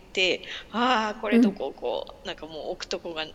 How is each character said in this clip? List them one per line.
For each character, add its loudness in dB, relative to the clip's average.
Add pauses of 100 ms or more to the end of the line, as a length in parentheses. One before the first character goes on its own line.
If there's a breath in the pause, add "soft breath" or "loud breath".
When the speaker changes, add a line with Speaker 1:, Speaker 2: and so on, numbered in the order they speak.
(120)
Speaker 1:
て、 2 (300 loud breath)
あ 2
ー、 -12
こ -4
れ 6
ど 6
こ -6
置 -8
こ -2
う。 -16
Speaker 2:
う -20
ん。 -8
Speaker 1:
な -6
ん -10
か -14
も -10
う -6
置 -6
く -10
と -4
こ -10
が -6